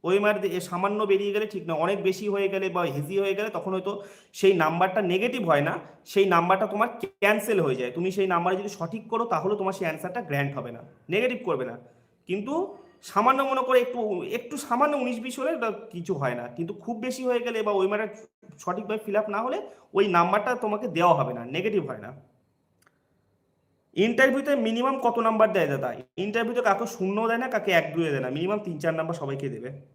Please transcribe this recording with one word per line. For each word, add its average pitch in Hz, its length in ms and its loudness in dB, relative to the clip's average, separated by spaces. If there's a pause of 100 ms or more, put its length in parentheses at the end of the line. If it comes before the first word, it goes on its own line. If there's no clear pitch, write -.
ওএমআর 196 380 4
দে-, 190 100 -2
এ 180 80 -2
সামান্য 196 440 -2
বেরিয়ে 196 300 2
গেলে 214 120 0
ঠিক 202 220 -8
নয়, 165 100 -2
অনেক 180 260 0
বেশি 185 240 0
হয়ে 196 220 0
গেলে 190 200 -2
বা 175 140 -2
হেজি 147 360 -2
হয়ে 196 140 0
গেলে 214 160 -2
তখন 196 240 -6
হয়তো 196 300 -4 (300)
সেই 190 200 4
নাম্বারটা 180 480 2
নেগেটিভ 202 480 0
হয় 143 120 6
না, 165 180 -2 (260)
সেই 202 200 4
নাম্বারটা 185 420 4
তোমার 208 200 0 (120)
ক্যান্সেল 208 600 2
হয়ে 139 160 2
যায়। 123 160 -4
তুমি 180 200 -2
সেই 190 160 0
নাম্বারে 180 300 2
যদি 202 120 -6
সঠিক 196 400 -8
করো, 233 160 -2
তাহলে 190 300 0
তোমার 190 180 -2
সেই 185 140 -6
অ্যান্সারটা 160 340 -6
গ্র্যান্ট 139 360 -2
হবে 123 140 -8
না, 117 80 -14 (300)
নেগেটিভ 233 360 0
করবে 139 200 0
না। 117 120 -10 (500)
কিন্তু 269 500 -4 (240)
সামান্য 262 420 2
মনে 269 180 0
করে 254 200 6
একটু, 220 420 -2
একটু 254 340 -6
সামান্য 285 400 0
উনিশ 247 220 -2
বিশ 247 200 -8
হলে 311 160 0
ওটা 233 160 -2
কিছু 175 420 -8
হয় 131 220 0
না, 120 120 -6
কিন্তু 170 260 -6
খুব 226 240 -8
বেশি 254 260 -4
হয়ে 247 160 2
গেলে 233 220 -2
বা 208 100 0
ওএমআর 202 300 2
এর 220 80 -2 (500)
সঠিকভাবে 208 460 -4
ফিল 202 100 -2
আপ 214 140 2
না 208 120 -2
হলে 262 200 -2 (320)
ওই 202 140 6
নাম্বারটা 190 480 4
তোমাকে 214 320 -2
দেওয়া 170 260 6
হবে 123 200 2
না, 117 120 -8
নেগেটিভ 180 420 -2
হয় 123 100 -8
না। 117 360 -16 (1600)
ইন্টারভিউতে 269 600 4
মিনিমাম 240 440 0
কত 233 200 0
নাম্বার 220 340 4
দেয় 165 140 4
দাদা? 131 260 -2 (240)
ইন্টারভিউতে 233 440 -2
কাউকে 214 240 2
শূন্য 202 420 -2
দেয় 226 100 2
না, 254 100 -2
কাউকে 220 240 0
এক 160 240 4
দুয়ে 165 160 0
দেয় 135 100 0
না, 127 80 -4
মিনিমাম 180 300 -2
তিন 180 180 -8
চার 160 160 0
নাম্বার 160 220 -2
সবাইকে 139 340 -6
দেবে। 117 200 -10 (260)